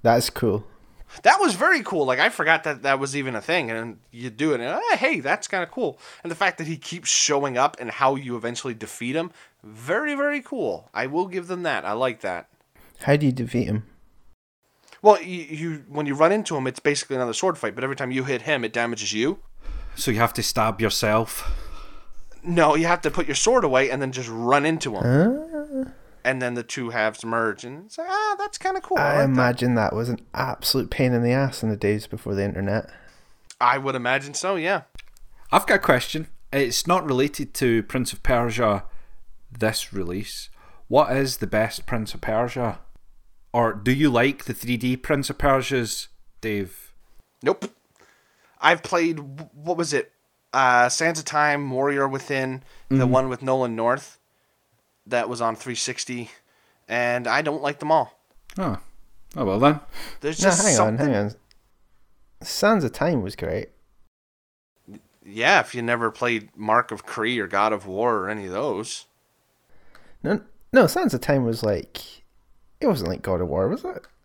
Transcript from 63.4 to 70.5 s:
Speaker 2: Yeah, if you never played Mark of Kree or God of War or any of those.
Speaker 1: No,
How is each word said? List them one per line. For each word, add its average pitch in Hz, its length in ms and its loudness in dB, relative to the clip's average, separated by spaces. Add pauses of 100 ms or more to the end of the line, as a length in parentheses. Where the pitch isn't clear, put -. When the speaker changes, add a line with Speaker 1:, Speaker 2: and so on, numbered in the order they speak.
Speaker 2:
Yeah, 120 340 4
if - 160 -2
you 120 60 -4
never 117 300 0
played 113 440 -2
Mark 110 360 2
of 101 140 -12
Kree 117 340 -2
or 98 80 -4
God 101 260 2
of 98 120 -6
War 107 320 0
or 95 120 -4
any 107 180 -6
of 92 40 -8
those. 110 540 -6 (1160)
Speaker 1:
No, 202 180 -2 (320)